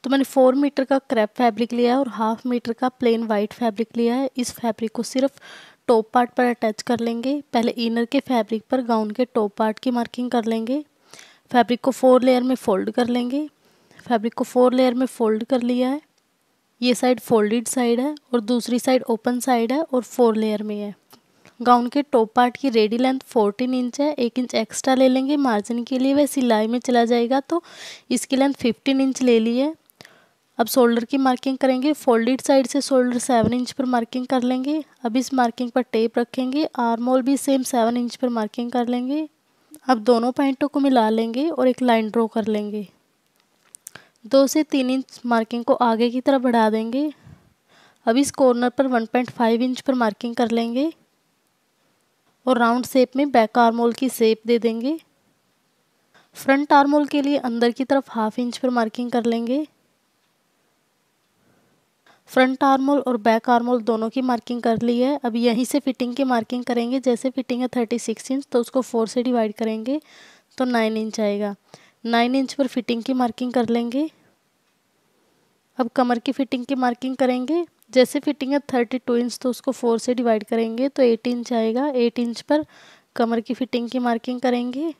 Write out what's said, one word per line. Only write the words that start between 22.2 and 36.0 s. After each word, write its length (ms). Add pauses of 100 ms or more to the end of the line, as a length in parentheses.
पार्ट 240
की 120
रेडी 280
लेंथ 240
फ़ोर्टीन 520
इंच 280
है, 120
एक 260
इंच 160
एक्स्ट्रा 400
ले 120
लेंगे 300
मार्जिन 460
के 160
लिए, 140
वह 120
सिलाई 420
में 120
चला 260
जाएगा, 340
तो 220 (500)
इसकी 240
लेंथ 180
फ़िफ़्टीन 480
इंच 200
ले 180
ली 180
है। 160 (840)
अब 80
शोल्डर 380
की 120
मार्किंग 400
करेंगे। 360
फोल्डेड 480
साइड 260
से 140
शोल्डर 380
सेवन 340
इंच 180
पर 160
मार्किंग 400
कर 160
लेंगे। 400 (200)
अब 140
इस 160
मार्किंग 380
पर 120
टेप 360